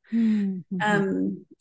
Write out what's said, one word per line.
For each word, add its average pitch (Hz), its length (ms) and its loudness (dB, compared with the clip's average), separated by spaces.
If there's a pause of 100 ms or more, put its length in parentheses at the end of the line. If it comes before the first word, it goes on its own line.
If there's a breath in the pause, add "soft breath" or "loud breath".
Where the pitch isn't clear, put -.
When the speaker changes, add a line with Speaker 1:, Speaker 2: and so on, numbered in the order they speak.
(120)
Speaker 1:
Mm-hmm. 202 720 0
Speaker 2:
Um, 196 640 0 (160)